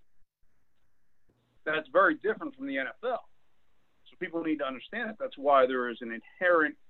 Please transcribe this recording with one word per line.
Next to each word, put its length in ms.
That's 280
very 240
different 400
from 100
the 120
N 100
F 60
L. 200
So 80
people 240
need 160
to 80
understand 420
that. 120
That's 180
why 260
there 260
is 100
an 120
inherent 600